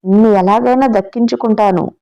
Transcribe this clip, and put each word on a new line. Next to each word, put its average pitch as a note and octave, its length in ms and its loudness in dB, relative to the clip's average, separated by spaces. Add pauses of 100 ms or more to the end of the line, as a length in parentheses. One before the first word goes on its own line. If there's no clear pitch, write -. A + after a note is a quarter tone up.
నిన్ను G#3 300 2
ఎలాగైనా A#3+ 540 0
దక్కించుకుంటాను G#3+ 960 -2 (160)